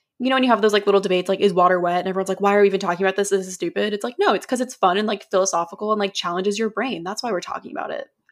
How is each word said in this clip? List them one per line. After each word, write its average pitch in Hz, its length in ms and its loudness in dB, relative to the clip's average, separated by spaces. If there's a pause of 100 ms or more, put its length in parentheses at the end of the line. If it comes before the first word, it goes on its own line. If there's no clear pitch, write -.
(200)
you 247 100 0
know, 262 60 2
when 254 80 2
you 262 60 2
have 220 140 4
those, 214 100 4
like, 202 140 2
little 196 140 4
debates, 185 280 0
like, 196 120 0
"Is 202 120 4
water 180 260 4
wet?" 175 200 0
And 180 80 -4
everyone's 190 220 -4
like, 190 120 -4
"Why 202 140 4
are 208 60 6
we 202 60 8
even 190 120 0
talking 180 260 -2
about 190 100 0
this? 196 140 -2
This 190 180 0
is 185 60 -12
stupid." 202 400 -4
It's 208 100 -6
like, 247 160 -8
no, 392 140 4
it's - 140 -2
'cause 247 140 -2
it's 254 140 -6
fun 185 220 2
and, 214 100 0
like, 208 220 -6
philosophical 185 600 -2
and, 214 80 0
like, 196 160 -2
challenges 185 440 -2
your 220 120 -2
brain. 196 320 -6
That's 185 200 -8
why 240 80 -4
we're 180 100 -2
talking - 300 -12
about - 200 -8
it. - 160 -10 (240)